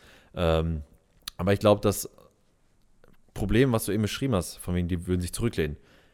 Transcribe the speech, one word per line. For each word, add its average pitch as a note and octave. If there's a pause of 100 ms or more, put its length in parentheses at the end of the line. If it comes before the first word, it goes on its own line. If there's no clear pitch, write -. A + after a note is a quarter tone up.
(360)
Ähm, E2 (560)
aber F#2+
ich G2+
glaub, G#2
das - (1200)
Problem, A2
was A2+
du G#2
eben G#2+
beschrieben B2
hast, -
von -
wegen, F2+
die F2
würden F2+
sich F2
zurücklehnen, E2+ (360)